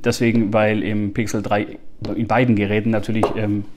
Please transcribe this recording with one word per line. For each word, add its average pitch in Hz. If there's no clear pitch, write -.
deswegen, 117
weil 107
im 104
Pixel 107
drei 104
in 110
beiden 120
Geräten 104
natürlich, 107
ähm, 104